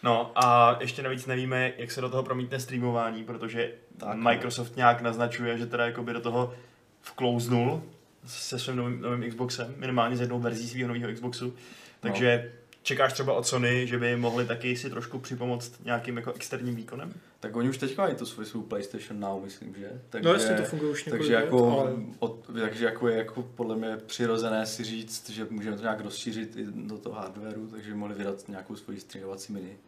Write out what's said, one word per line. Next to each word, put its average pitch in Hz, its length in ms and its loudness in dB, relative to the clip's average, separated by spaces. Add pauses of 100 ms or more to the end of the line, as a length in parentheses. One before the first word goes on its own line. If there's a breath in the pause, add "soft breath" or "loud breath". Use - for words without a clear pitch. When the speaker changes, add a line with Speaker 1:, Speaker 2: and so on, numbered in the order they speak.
Speaker 1:
No 117 320 4
a 120 440 10
ještě 131 240 -4
navíc 131 220 -2
nevíme, 127 520 2
jak 120 140 -8
se 131 100 -4
do 127 80 -2
toho 131 140 0
promítne 127 360 -2
streamování, 117 640 0
protože 117 480 -4 (260)
Speaker 2:
Tak, 107 200 -4
no. 113 60 -2
Speaker 1:
Microsoft 117 540 2
nějak 120 240 8
naznačuje, 117 560 0
že 117 80 -2
teda 117 200 0
jakoby 117 280 -4
do 117 80 -4
toho 123 320 0 (480 loud breath)
vklouznul 120 840 2 (420)
se - 340 -8
svým 127 160 -4
novým, 123 260 -2
novým 120 280 -2
Xboxem, 120 480 -4
minimálně 123 400 2
s 123 40 2
jednou 120 180 0
verzí 117 300 -2
svého 123 180 -2
nového 117 260 -2
Xboxu. 120 320 -6
Speaker 2:
No. 123 80 -4 (460 loud breath)
Speaker 1:
Takže 120 520 4 (320)
čekáš 131 300 4
třeba 135 200 0
od 123 140 2
Sony, 123 400 2
že 120 120 -2
by 120 160 2
mohli 120 300 2
taky 117 320 -2
si 135 120 -6
trošku 123 300 -8
připomoct 123 680 -6
nějakým 120 320 -2
jako 117 160 -6
externím 123 420 -4
výkonem? 127 380 -10 (260 soft breath)
Speaker 2:
Tak 110 160 -8
oni 120 140 4
už 131 80 -2
teďka 185 240 -2
mají 165 140 2
tu 120 100 -6
svou, 107 200 -10
svou 110 160 -8
PlayStation 104 580 -6
Now, 98 240 -4
myslím, 98 320 -14
že? 98 140 -12 (200)
Takže, 113 180 0
Speaker 3:
No 175 60 8
jasně, 110 220 4
to 107 80 2
funguje 151 280 -2
už - 140 -6
několik 113 160 -2
Speaker 2:
takže 117 140 4
Speaker 3:
let, 113 80 6
Speaker 2:
jako 123 360 6
Speaker 3:
ale 131 120 2 (280)
Speaker 2:
od-, - 260 -4 (160)
takže 110 240 0
jako 113 220 2
je 113 100 4
jako 110 260 -4
podle 110 320 -4
mě 110 300 -2
přirozené 113 600 2
si 113 180 -6
říct, 113 460 -8
že 107 200 -6
můžeme 107 260 -4
to 101 60 -10
nějak 107 200 -2
rozšířit 107 560 -6
i 107 140 -6
do 107 260 -8
toho 107 180 -10
hardwareu, 107 520 -8
takže 107 240 -12
by 104 60 -8
mohli 104 180 -6
vydat 101 200 -4 (120)
nějakou 98 280 -10
svoji 101 240 -12
streamovací 98 540 -10
mini 95 240 -10 (100)